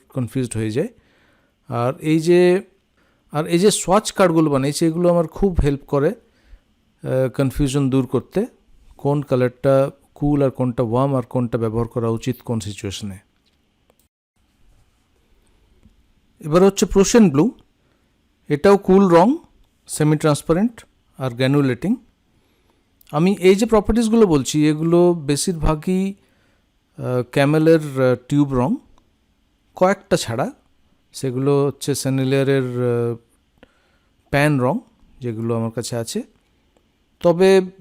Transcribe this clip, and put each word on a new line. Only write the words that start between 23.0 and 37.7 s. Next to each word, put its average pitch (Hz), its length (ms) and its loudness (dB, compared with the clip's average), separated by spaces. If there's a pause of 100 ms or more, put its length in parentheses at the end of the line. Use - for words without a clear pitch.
আমি 175 280 0
এই 185 160 4
যে 208 100 0
প্রপার্টিজগুলো 220 600 2
বলছি 151 400 0
এগুলো 165 460 2
বেশিরভাগই, 160 1000 -2
আহ, - 1160 -12
ক্যামেলের, 156 480 4
আহ, 131 360 0 (120)
টিউব 143 260 0
রং, 131 220 0 (1000)
কয়েকটা 190 420 0
ছাড়া, 135 340 -6 (600)
সেগুলো 139 540 -2
হচ্ছে 139 300 -6
সেনেলিয়ারের, 135 680 0
আহ, 120 520 -4 (1120)
প্যান 147 300 0
রং 135 200 -2 (400)
যেগুলো 117 360 -6
আমার 113 160 -4
কাছে 117 240 -8
আছে। 120 280 -8 (960)
তবে 185 420 4 (200)